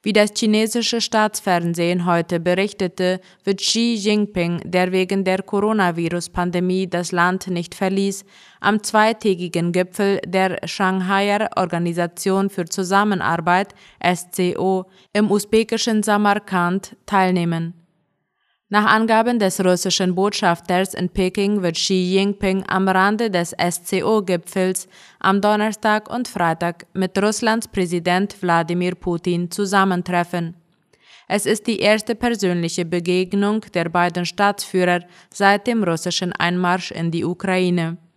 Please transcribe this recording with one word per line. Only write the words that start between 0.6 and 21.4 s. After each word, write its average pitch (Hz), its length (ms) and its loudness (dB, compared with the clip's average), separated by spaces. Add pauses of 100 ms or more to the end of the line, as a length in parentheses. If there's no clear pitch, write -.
Staatsfernsehen 175 1040 0
heute 170 340 0
berichtete, 185 800 -2 (240)
wird 196 160 0
Xi 233 360 0
Jinping, 202 680 0
der 180 300 0
wegen 185 320 0
der 190 180 0
Coronavirus-Pandemie 180 1400 0
das 175 240 -4
Land 180 360 0
nicht 175 280 -6
verließ, 196 480 -2 (380)
am 214 200 0
zweitägigen 180 920 0
Gipfel 185 520 0
der 185 400 -2
Shanghaier 196 920 0
Organisation 175 920 0
für 185 140 -6
Zusammenarbeit, 180 1120 0 (240)
S 175 320 -2
C 180 260 0
O, 185 280 0 (260)
im 208 180 2
usbekischen 220 720 0
Samarkand 202 960 0 (100)
teilnehmen. 175 680 0 (960)
Nach 208 140 4
Angaben 226 540 4
des 190 260 0
russischen 180 480 2
Botschafters 185 800 0
in 180 160 -4
Peking 196 540 0